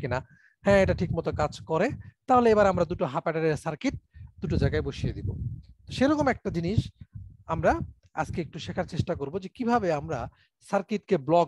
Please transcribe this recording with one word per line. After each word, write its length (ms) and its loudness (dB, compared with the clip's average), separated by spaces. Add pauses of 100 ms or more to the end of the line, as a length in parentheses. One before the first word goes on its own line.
কিনা, 180 -4 (460)
হ্যাঁ 180 6
এটা 180 2
ঠিক 160 -2
মতো 140 -2 (100)
কাজ 120 -2 (180)
করে, 160 2 (400)
তাহলে 260 6
এবার 180 6
আমরা 200 2
দুটো 220 -2
হাফ 120 -4
অ্যাডারের 400 0
circuit 300 -4 (460)
দুটো 200 -2
জায়গায় 260 2
বসিয়ে 300 -6
দিব। 100 -8 (580)
তো 120 -16
সেরকম 360 2
একটা 240 -8
জিনিস 220 0 (760)
আমরা 180 2 (500)
আজকে 240 -6
একটু 200 -16
শেখার 280 -6
চেষ্টা 280 -2
করব 120 -6 (100)
যে 140 -12
কিভাবে 300 0 (120)
আমরা 200 -8 (500)
সার্কিটকে 460 -2 (120)
block 200 4